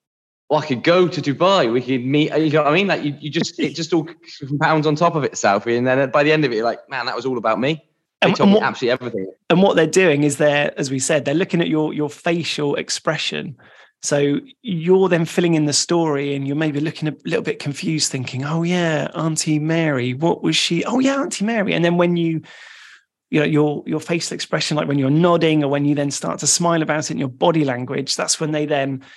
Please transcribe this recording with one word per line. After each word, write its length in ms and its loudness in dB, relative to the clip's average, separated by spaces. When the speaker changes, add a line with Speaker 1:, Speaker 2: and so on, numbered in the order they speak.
Speaker 1:
"Well, 100 2
I 60 -6
could 160 -2
go 260 4
to 140 -6
Dubai. 500 2
We 80 2
could 240 -2
meet," 320 0
you 140 2
know 140 2
what 80 2
I 20 4
mean? 140 2
Like, 140 -2
you, 160 -4
you 120 -10
just, 280 -4
it 160 -4
just 200 -8
all 120 0
compounds 480 0
on 100 2
top 200 2
of 80 0
itself. 420 0
And 200 2
then 240 2
by 120 4
the 80 4
end 140 4
of 80 0
it, 40 0
you're 80 0
like, 260 -4
"Man, 160 -6
that 100 -4
was 80 -4
all 140 -2
about 200 0
me." 240 -2
They 80 4
Speaker 2:
And, 80 2
Speaker 1:
told 120 6
Speaker 2:
and 40 8
Speaker 1:
me 80 6
Speaker 2:
what, 60 2
Speaker 1:
absolutely 400 -2
everything. 260 -8
Speaker 2:
and 140 4
what 140 4
they're 100 4
doing 380 4
is 120 0
they're, 420 0
as 120 -4
we 80 -2
said, 260 0
they're 100 0
looking 280 0
at 60 -4
your, 260 0
your 160 -2
facial 640 -4
expression. 840 -6
So 380 0
you're 480 2
then 160 2
filling 280 0
in 120 2
the 80 0
story 600 0
and 120 -6
you're 100 -4
maybe 240 -2
looking 280 -4
a 60 -4
little 160 -2
bit 160 -6
confused, 520 -4
thinking, 340 -6
"Oh, 180 -2
yeah, 520 0
Auntie 440 -2
Mary, 560 0
what 280 0
was 140 0
she? 280 0
Oh, 160 0
yeah, 200 2
Auntie 240 -4
Mary." 300 0
And 100 2
then 140 2
when 180 2
you, 240 0
you 100 2
know, 60 2
your, 400 2
your 140 -4
facial 340 -4
expression, 440 -2
like 100 -2
when 100 0
you're 120 2
nodding 520 4
or 60 0
when 160 0
you 100 2
then 160 -2
start 280 -6
to 80 -6
smile 340 2
about 240 -2
it 60 -6
in 80 -6
your 100 -2
body 340 2
language, 540 -4
that's 240 -2
when 120 -4
they 120 -2
then, 380 -2